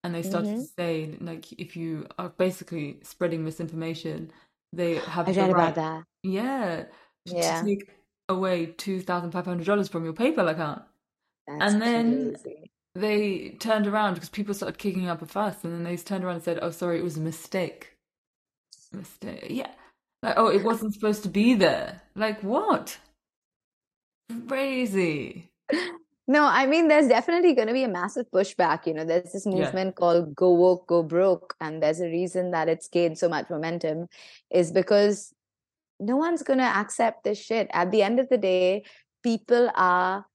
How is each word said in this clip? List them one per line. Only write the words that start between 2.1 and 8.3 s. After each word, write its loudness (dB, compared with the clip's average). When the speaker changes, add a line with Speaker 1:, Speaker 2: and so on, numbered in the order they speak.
Speaker 1:
are -8
basically -4
spreading -4
misinformation, -10
they -2
have -4
Speaker 2:
I 0
Speaker 1:
the 2
Speaker 2:
read 4
about 4
Speaker 1:
right, 2
Speaker 2:
that. -6
Speaker 1:
yeah, -4
to, -12
to -4
Speaker 2:
Yeah. 0
Speaker 1:
take -4